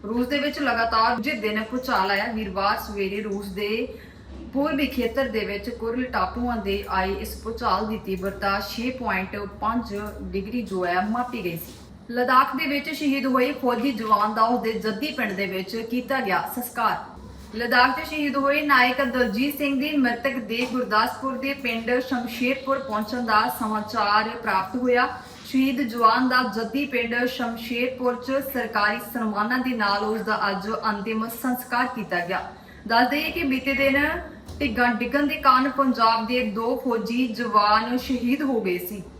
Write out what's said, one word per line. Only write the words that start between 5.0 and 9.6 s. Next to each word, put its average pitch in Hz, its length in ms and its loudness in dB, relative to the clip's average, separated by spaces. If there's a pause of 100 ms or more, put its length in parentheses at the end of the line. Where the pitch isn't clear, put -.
ਦੇ 214 180 -2
ਵਿੱਚ 196 240 -6
ਕੁਰਿਲ 233 420 -4
ਟਾਪੂਆਂ 240 460 0
ਦੇ 196 320 -2
ਆਏ 190 240 0
ਇਸ 208 300 -6
ਭੂਚਾਲ 220 420 0
ਦੀ 214 180 -2
ਤੀਬਰਤਾ 196 540 -2 (100)
ਛੇ 240 300 -4
ਪੁਆਇੰਟ 196 380 -2 (240)